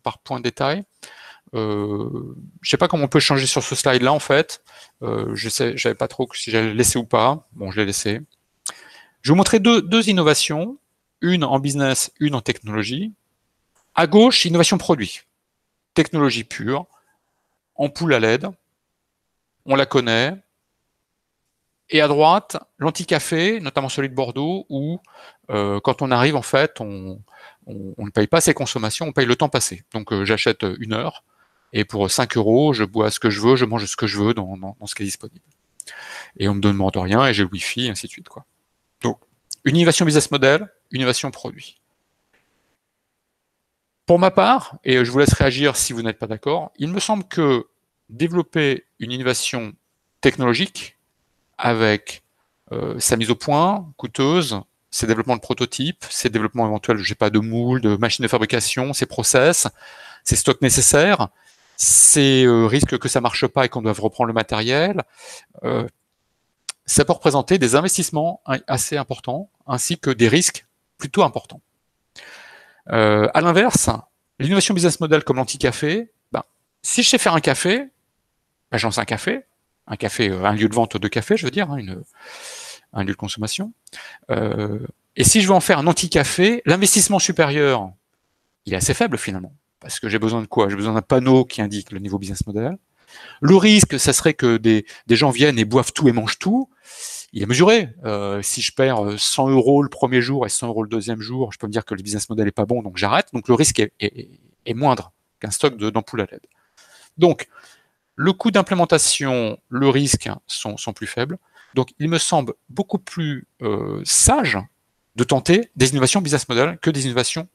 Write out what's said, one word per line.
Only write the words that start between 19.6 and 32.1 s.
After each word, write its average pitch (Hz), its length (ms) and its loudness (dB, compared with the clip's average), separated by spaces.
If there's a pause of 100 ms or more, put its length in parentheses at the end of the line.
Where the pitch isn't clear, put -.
on 135 100 2
la 139 100 2
connaît. 127 500 0 (1500)
Et 156 120 4
à 151 40 4
droite, 151 520 4 (180)
l'anti-café, 170 840 -2
notamment 139 280 -4
celui 135 220 -4
de 127 40 -18
Bordeaux, 139 540 -4
où, 151 320 -6 (480)
euh, 101 320 -2
quand - 220 -2
on 131 80 -2
arrive, 127 260 2
en 123 60 -2
fait, 139 400 -2
on, 95 360 -12 (480)
on, 101 300 -14
on 107 80 -10
ne 101 60 -10
paye 104 160 2
pas 160 160 2
ses - 100 2
consommations, 120 540 -4
on 143 60 -8
paye 139 120 2
le 123 120 2
temps 151 120 0
passé. 117 360 -4 (100)
Donc, 110 180 -8
euh, 98 140 0
j'achète 110 400 0 (140)
une 110 120 -8
heure, 123 320 -8 (480)
et 107 140 -2
pour 101 240 -2